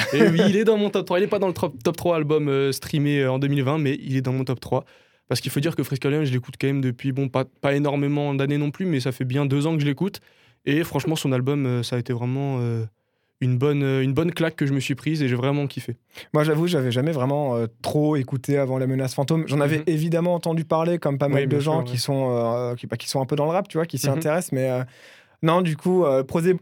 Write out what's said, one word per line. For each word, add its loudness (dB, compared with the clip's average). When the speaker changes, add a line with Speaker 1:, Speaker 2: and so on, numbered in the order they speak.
Speaker 1:
Et 6
oui, 4
il 4
est 2
dans 4
mon 0
top -2
trois. 0
Il 2
est 2
pas -2
dans 2
le 0
trop-, -2
top -2
trois 0
albums, 0
euh, 2
streamés, 0
euh, 2
en 0
deux 0
mille 2
vingt, 0
mais 0
il -4
est 0
dans -2
mon -2
top -4
trois. -4
Parce -2
qu'il -8
faut 0
dire -2
que -2
Frisk -4
Orleans, 0
je 0
l'écoute -4
quand 0
même 0
depuis, -2
bon, -2
pas, 0
pas -2
énormément 0
d'années 0
non 0
plus, -4
mais 0
ça -2
fait -6
bien 0
deux 0
ans 0
que 0
je 0
l'écoute. -2
Et 2
franchement, -2
son -2
album, 0
euh, 0
ça -4
a 0
été -4
vraiment, -2
euh, -2
une 2
bonne, 2
euh, 2
une 0
bonne 0
claque -2
que 0
je 0
me 0
suis -4
prise -2
et 2
j'ai 0
vraiment 0
kiffé. -8
Speaker 2:
Moi, 4
j'avoue, 2
j'avais 0
jamais 0
vraiment, 0
euh, 0
trop 2
écouté -2
avant 0
La 0
Menace 0
Fantôme. 0
J'en 0
avais 2
Speaker 1:
Mhm. -6
Speaker 2:
évidemment 2
entendu -2
parler, 0
comme -2
pas 0
mal 2
Speaker 1:
Oui, -2
Speaker 2:
de 0
Speaker 1:
bien 2
Speaker 2:
gens 0
Speaker 1:
sûr, -2
Speaker 2:
qui -8
Speaker 1:
ouais. -2
Speaker 2:
sont, -2
euh, 0
qui, -12
bah, -4
qui -10
sont 0
un -2
peu -2
dans 2
le 0
rap, 0
tu -6
vois, 0
qui -4
s'y -2
Speaker 1:
Mhm. 2
Speaker 2:
intéressent, -2
mais, 0
euh, -2
non, 4
du 0
coup, 2
euh, 2
projet, 2